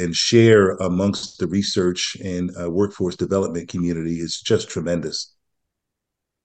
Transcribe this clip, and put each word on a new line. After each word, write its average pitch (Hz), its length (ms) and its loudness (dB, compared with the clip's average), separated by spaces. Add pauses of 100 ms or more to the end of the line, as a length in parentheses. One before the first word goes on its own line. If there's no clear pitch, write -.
and 85 100 -2
share 110 580 6
amongst 95 680 -2
the 92 80 -2
research 90 760 -2
and, 90 360 -4
uh, 87 100 -6
workforce 95 460 -2
development 90 540 -2
community 85 460 -2
is 82 260 -6
just - 280 0
tremendous. 85 640 -6 (1120)